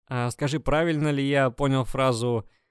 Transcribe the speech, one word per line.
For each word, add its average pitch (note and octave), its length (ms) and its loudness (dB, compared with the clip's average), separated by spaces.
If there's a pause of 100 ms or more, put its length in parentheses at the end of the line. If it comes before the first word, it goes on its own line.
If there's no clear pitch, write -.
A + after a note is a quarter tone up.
А B2 220 -4
скажи, C#3+ 300 -4
правильно D3+ 480 0
ли C#3 180 0
я C#3 220 2
понял C3+ 360 0
фразу A#2+ 600 0 (260)